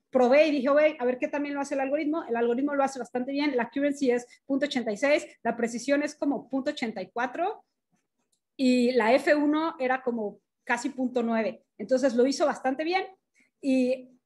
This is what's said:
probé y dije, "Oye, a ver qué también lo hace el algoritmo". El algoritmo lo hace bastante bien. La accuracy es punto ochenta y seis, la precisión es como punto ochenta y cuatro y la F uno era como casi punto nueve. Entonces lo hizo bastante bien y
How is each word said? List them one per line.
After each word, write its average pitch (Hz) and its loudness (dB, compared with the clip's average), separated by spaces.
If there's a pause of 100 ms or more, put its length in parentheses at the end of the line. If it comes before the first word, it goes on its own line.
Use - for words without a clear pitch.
(100)
probé 262 6
y 302 0
dije, 269 0
"Oye, 302 4
a 247 -2
ver 247 0
qué 302 -2
también 285 -4
lo 277 -4
hace 277 -4
el 269 -2
algoritmo". 294 -2
El 233 -4
algoritmo 240 0
lo 277 2
hace 269 -4
bastante 247 -6
bien. 277 -2
La 233 0
accuracy 285 0
es 240 -2 (220)
punto 277 0
ochenta 240 -4
y 202 -6
seis, 285 2 (160)
la 226 -2
precisión 240 -2
es 302 -8
como 277 -4
punto 269 -4
ochenta 220 -6
y 185 -12
cuatro 277 -4 (920)
y 254 4
la 226 4
F 294 4
uno 302 2
era 262 0
como 220 -4 (240)
casi 240 -4
punto 254 -4
nueve. 226 -2 (140)
Entonces 247 0
lo 240 4
hizo 285 0
bastante 269 -2
bien 370 -2 (540)
y 262 0 (180)